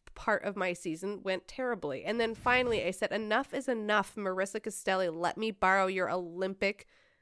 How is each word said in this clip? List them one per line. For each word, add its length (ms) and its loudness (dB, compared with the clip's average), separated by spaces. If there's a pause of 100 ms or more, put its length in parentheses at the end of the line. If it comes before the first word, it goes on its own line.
(140)
part 300 0
of 120 -4
my 160 0
season 520 -4
went 240 -2
terribly. 560 -4
And 160 0
then 160 0
finally 480 2
I 80 0
said, 180 -2
"Enough 420 0
is 160 -4
enough, 460 2
Marissa 480 -2
Castelli. 460 0
Let 280 0
me 140 -2
borrow 380 4
your 200 0
Olympic," 760 -2 (360)